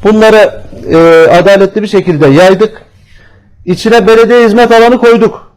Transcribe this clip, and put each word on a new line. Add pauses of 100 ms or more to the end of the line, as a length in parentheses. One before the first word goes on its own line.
bunları, (280)
e,
adaletli
bir
şekilde
yaydık. (840)
İçine
belediye
hizmet
alanı
koyduk.